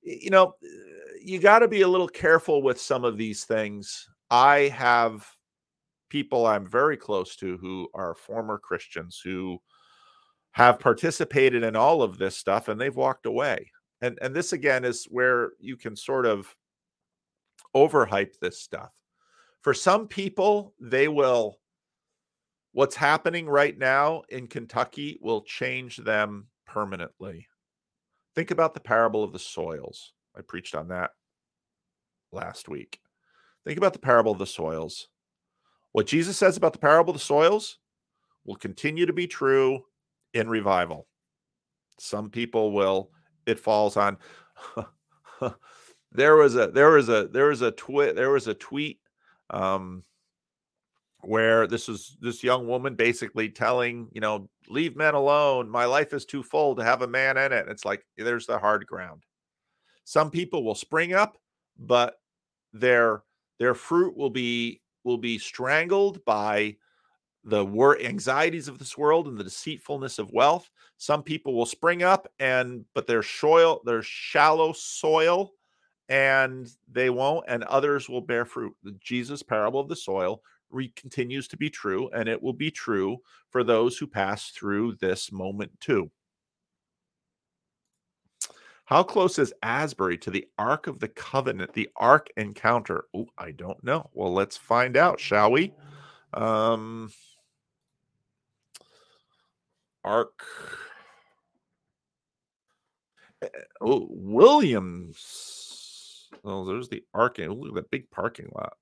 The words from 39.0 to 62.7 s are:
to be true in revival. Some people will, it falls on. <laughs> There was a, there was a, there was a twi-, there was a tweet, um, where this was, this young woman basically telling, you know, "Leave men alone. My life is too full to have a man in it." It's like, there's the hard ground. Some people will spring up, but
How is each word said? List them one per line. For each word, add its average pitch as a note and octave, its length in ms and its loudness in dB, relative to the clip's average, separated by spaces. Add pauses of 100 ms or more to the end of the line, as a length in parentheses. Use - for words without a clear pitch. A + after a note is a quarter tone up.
to F3 80 -2
be F3 140 -4
true C3+ 560 2 (500)
in A2+ 160 -2
revival. F#2+ 580 0 (880)
Some G#2+ 320 -8
people A#2 440 -2
will, F#2+ 380 0 (340)
it A2+ 140 -2
falls G#2+ 380 0
on. G2+ 240 0
<laughs> - 1300 -14 (580)
There D3+ 260 8
was C#3 180 8
a, A2+ 120 4
there C#3+ 240 8
was C#3 180 6
a, G#2+ 180 4
there C3+ 200 2
was C#3 140 0
a A#2 100 0
twi-, C3+ 420 -2
there B2 160 0
was C3+ 180 0
a G#2+ 60 -4
tweet, - 480 -10 (480)
um, F#2+ 520 -4 (1200)
where A2+ 440 2
this A2+ 220 -6
was, - 320 -14
this A#2 200 -8
young B2 260 0
woman B2+ 280 -6
basically A2+ 540 -2
telling, A#2+ 640 -2
you A2+ 80 -10
know, G#2+ 280 -4 (200)
"Leave D3 260 -4
men D3+ 180 0
alone. C#3 560 2
My A#2+ 140 -2
life C#3+ 300 0
is C#3+ 100 -6
too C#3+ 180 -10
full D3 360 0
to A#2 80 -4
have B2 160 2
a B2+ 60 -4
man C3 280 0
in C3+ 160 0
it." A2+ 160 -2
It's G#2+ 160 -12
like, G2+ 220 -4 (120)
there's A2+ 280 -4
the G#2+ 120 -4
hard G#2 300 0
ground. F2 360 -14 (840)
Some D#3 260 0
people E3+ 320 -6
will A2 100 -4
spring E3+ 400 -4
up, G#3 240 0 (400)
but B2 400 2 (540)